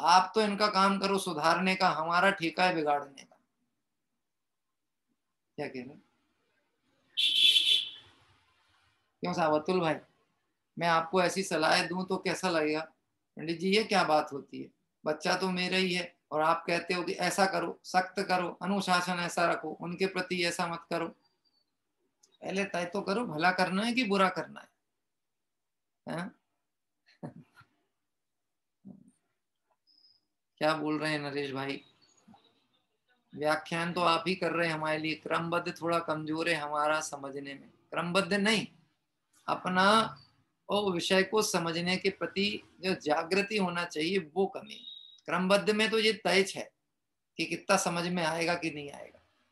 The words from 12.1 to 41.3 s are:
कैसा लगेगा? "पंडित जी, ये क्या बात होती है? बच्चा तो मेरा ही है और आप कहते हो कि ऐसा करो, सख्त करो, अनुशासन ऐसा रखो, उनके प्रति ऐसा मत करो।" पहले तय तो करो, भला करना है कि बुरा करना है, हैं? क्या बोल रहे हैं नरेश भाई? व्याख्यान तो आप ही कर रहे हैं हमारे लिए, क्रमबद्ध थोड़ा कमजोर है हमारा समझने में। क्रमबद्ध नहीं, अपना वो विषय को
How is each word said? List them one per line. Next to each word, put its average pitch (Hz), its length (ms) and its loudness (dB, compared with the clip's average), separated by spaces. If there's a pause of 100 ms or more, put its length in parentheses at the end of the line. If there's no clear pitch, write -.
कैसा 185 340 -2
लगेगा? 156 300 0 (560)
"पंडित 165 220 -6
जी, 190 180 2
ये 220 80 4
क्या 196 200 2
बात 151 280 2
होती 131 300 -12
है? - 80 -16 (360)
बच्चा 175 300 0
तो 185 140 -2
मेरा 180 260 -2
ही 185 180 2
है 175 220 -6 (140)
और 151 100 -2
आप 160 260 2
कहते 175 280 -2
हो 175 80 -2
कि 170 100 -4
ऐसा 180 340 2
करो, 170 380 -4
सख्त - 380 -2
करो, 180 400 -2
अनुशासन 185 500 0
ऐसा 175 400 0
रखो, - 160 -6
उनके 170 380 -4
प्रति 185 380 -2
ऐसा 170 220 -2
मत 170 240 -8
करो।" 165 180 -2 (1300)
पहले 190 220 -4
तय 175 200 -4
तो 196 160 -4
करो, 202 260 -2
भला 160 240 2
करना 185 320 0
है 240 100 -2
कि 247 120 0
बुरा 196 240 4
करना 156 320 -6
है, - 80 -20 (1400)
हैं? 170 320 -8 (4000)
क्या 151 160 2
बोल 151 240 -2
रहे 156 140 -2
हैं 151 60 -2
नरेश 143 320 -6
भाई? 139 340 -6 (1500)
व्याख्यान 156 580 -2
तो 175 80 -2
आप 165 280 4
ही 185 60 0
कर 175 180 -2
रहे 170 160 0
हैं 160 60 -2
हमारे 156 240 -2
लिए, 156 160 -4
क्रमबद्ध 170 680 -2
थोड़ा 170 160 0
कमजोर 156 500 -4
है 170 60 2
हमारा 151 460 0
समझने 139 540 -10
में। - 160 -20 (200)
क्रमबद्ध 175 440 0
नहीं, 202 320 2 (840)
अपना 190 680 2 (520)
वो 196 220 0
विषय 185 300 2
को 214 200 2